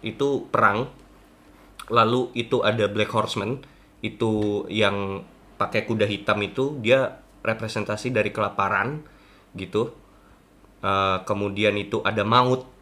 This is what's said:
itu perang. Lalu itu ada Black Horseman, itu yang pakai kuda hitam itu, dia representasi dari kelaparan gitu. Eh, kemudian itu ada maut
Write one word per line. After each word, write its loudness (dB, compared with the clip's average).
itu -2
perang. 2
Lalu 2
itu 0
ada 2
Black 0
Horseman, -2
itu -2
yang 0
pakai 0
kuda 0
hitam 0
itu, -4
dia 4
representasi -4
dari 0
kelaparan 0
gitu. -4
Eh, 2
kemudian 0
itu -4
ada 0
maut 2